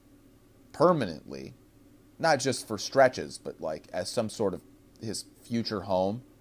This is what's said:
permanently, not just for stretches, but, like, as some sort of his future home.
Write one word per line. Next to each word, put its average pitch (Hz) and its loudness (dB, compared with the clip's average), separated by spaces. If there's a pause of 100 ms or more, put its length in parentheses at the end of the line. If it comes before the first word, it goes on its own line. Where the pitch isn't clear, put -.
(720)
permanently, 92 2 (640)
not 156 4
just 127 -2
for 107 -4
stretches, 123 2
but, - -12
like, 78 -6
as 90 -4
some 110 -2
sort 98 -2
of 76 -10 (380)
his 107 -8 (180)
future 113 -4
home. 98 0 (180)